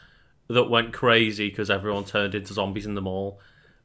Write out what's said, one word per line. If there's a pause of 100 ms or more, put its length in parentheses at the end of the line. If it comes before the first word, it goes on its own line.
(480)
that
went
crazy
'cause
everyone
turned
into
zombies
in
the
mall. (440)